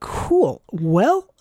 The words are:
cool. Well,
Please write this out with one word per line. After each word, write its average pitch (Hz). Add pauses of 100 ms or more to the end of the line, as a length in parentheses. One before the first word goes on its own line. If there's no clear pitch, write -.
cool. -
Well, 180 (140)